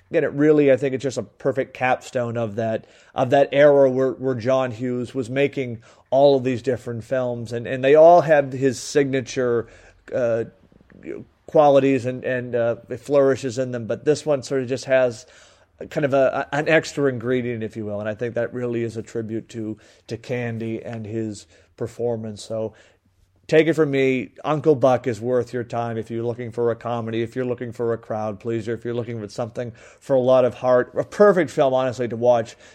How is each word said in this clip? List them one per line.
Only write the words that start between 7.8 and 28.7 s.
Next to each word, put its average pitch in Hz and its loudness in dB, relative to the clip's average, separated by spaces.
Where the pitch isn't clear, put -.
they 139 4
all 165 10
have 143 2
his 131 0
signature, 127 -2
uh, 117 -2
qualities 139 4
and, 127 -8
and, 123 -6
uh, 117 0
flourishes 135 2
in 127 -4
them, 120 -6
but 113 -6
this 147 0
one 143 0
sort 135 -4
of 120 -6
just 127 -6
has 127 0
kind 156 -4
of 131 0
a, 135 0
a, 139 -4
an 156 -4
extra 156 0
ingredient, 120 -4
if 107 -10
you 110 -8
will, 104 -8
and 107 -6
I 107 -6
think 113 -8
that 117 -4
really 120 -4
is 113 -6
a 110 -8
tribute 110 -8
to, 110 -10
to 117 -8
Candy 113 -8
and 113 -12
his 110 -8
performance. 113 -8
So 110 -8
take 156 4
it 160 2
from 147 0
me, 131 0
Uncle 151 2
Buck 123 2
is 110 -4
worth 120 -2
your 123 -6
time 117 -6
if 107 -10
you're 117 -6
looking 117 -6
for 117 0
a 113 -4
comedy, 113 -6
if 113 -8
you're 127 -4
looking 123 -6
for 117 -4
a 113 -4
crowd 107 -8
pleaser, 117 -6